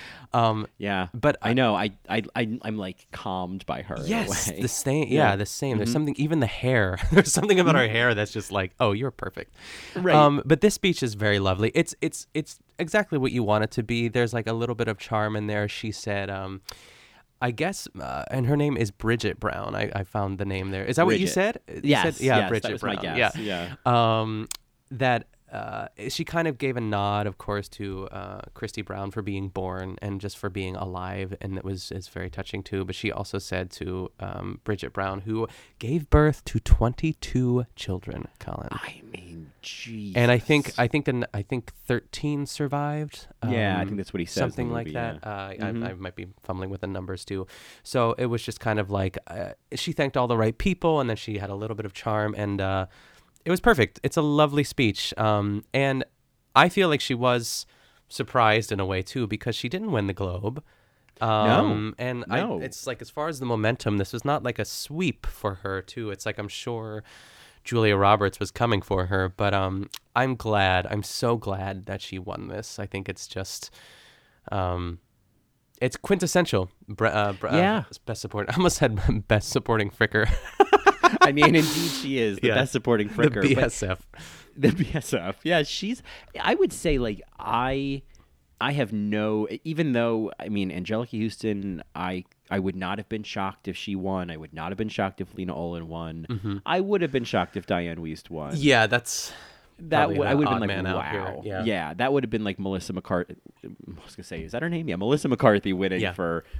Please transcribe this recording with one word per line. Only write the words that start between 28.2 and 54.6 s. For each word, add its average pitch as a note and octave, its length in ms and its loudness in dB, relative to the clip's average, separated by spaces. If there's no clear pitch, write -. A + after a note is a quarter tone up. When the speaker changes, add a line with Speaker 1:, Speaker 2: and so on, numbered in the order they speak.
Speaker 1:
Christy - 280 -8
Brown G2 300 -8
for A2 100 -6
being G2 280 -6
born F#2 520 -6
and G2 180 -6
just G2+ 180 -10
for G2+ 120 -6
being F#2 260 -6
alive, F#2 640 -6
and F#2+ 180 -6
it - 60 -8
was, F#2+ 280 -8
is F#2 160 -8
very F#2 220 -8
touching - 340 -8
too. F#2+ 200 -4
But F#2 120 -6
she - 160 -2
also - 260 -6
said F#2 340 -4
to, F#2 480 -6
um, F#2+ 440 -8
Bridget F#2+ 280 -4
Brown, G2 300 -4
who A2 260 -2
gave D3 300 -2
birth D3+ 360 6
to - 140 -2
twenty-two B2 1080 4
children, - 520 -6
Colin. - 320 -10
Speaker 2:
I - 300 -12
mean, E2 380 -16
Speaker 1:
And A#2+ 160 6
I B2 80 6
think, D3 280 4
Speaker 2:
Jesus. - 120 -2
Speaker 1:
I B2 80 4
think C#3+ 180 0
the C3+ 80 0
n-, A#2+ 200 -2
I G2+ 80 -4
think - 320 -6
thirteen C#3+ 760 -4
survived. D3 800 -4
Speaker 2:
Yeah, G#2+ 300 2
I - 40 2
Speaker 1:
Um, G2 60 0
Speaker 2:
think G2+ 100 -4
that's G2 160 -6
what F#2 60 -2
he E2+ 60 -2
says - 120 -8
in F#2 100 2
the - 40 -4
Speaker 1:
something - 200 -4
like A#2 160 -4
Speaker 2:
movie, D#2 80 -8
Speaker 1:
that. A#2 280 -4
Speaker 2:
yeah. G#2+ 60 -8
Speaker 1:
Uh, G2 180 -8
I, G2 100 -12
Speaker 2:
Mm-hmm. G#2+ 260 -4
Speaker 1:
I F#2+ 100 -6
might F#2 220 -10
be F#2 120 -10
fumbling F#2 260 -6
with G2 120 -8
the F#2 60 -4
numbers F#2+ 360 -8
too. F#2+ 240 -6
So A#2 340 2
it B2+ 80 0
was A#2 180 -2
just - 160 -8
kind G#2+ 200 0
of F#2+ 120 -2
like, F#2+ 260 0
uh, F2+ 240 -8
she D#3 200 -4
thanked C#3 240 0
all B2 100 4
the A#2 100 2
right A2 200 2
people, E3+ 420 2
and B2+ 100 0
then G#2+ 80 -2
she G#2 200 -6
had G2 120 -6
a G2+ 60 -6
little G#2+ 200 -6
bit G#2 100 -6
of F#2+ 80 -10
charm, G#2+ 440 0
and, G2+ 220 0
uh, F#2+ 280 0
it D#3+ 60 0
was F3+ 100 2
perfect. C3+ 400 4
It's - 160 -2
a D#3+ 60 4
lovely D3 400 4